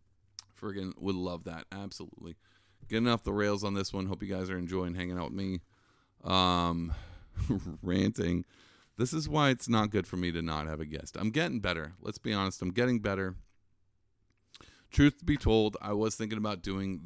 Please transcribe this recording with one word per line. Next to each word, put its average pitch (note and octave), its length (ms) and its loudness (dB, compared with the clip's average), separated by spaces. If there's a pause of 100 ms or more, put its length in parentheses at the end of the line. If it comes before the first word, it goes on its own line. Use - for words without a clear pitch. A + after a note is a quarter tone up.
(580)
Friggin' G2 400 -8
would G2 160 0
love F2+ 300 -4
that. E2 260 -10
Absolutely. F#2+ 680 -12 (520)
Getting A2+ 180 2
off A#2 160 2
the G2+ 120 -2
rails G#2 280 2
on G2+ 120 -2
this G2 180 -2
one. F#2+ 140 -4
Hope F#2+ 160 -4
you G2 120 -6
guys F#2 140 -2
are F#2+ 80 -4
enjoying F2+ 380 -2
hanging F2+ 240 -4
out D#2+ 120 -4
with - 40 -8
me. F#2+ 260 -2 (640)
Um, F2 720 2 (440)
<laughs> - 440 -2
ranting. F2+ 640 2 (500)
This B2+ 160 0
is D#3 160 -2
why D3 220 4
it's B2 180 0
not G#2+ 220 4
good G2+ 160 2
for - 100 -6
me F2 160 0
to E2+ 80 -2
not D#2 260 -2
have D#2 140 -4
a D#2 60 -6
guest. D2+ 320 -10
I'm G#2+ 120 0
getting D3 300 0
better. E2+ 400 -2
Let's - 180 -8
be - 140 -4
honest. G2 300 0
I'm F#2 80 0
getting A#2+ 300 2
better. F#2+ 360 -2 (1500)
Truth C#3+ 340 6
be D#3 120 4
told, A2 440 4
I G#2 120 -4
was G#2+ 240 2
thinking A2 200 -4
about G#2 260 -2
doing F#2+ 440 -2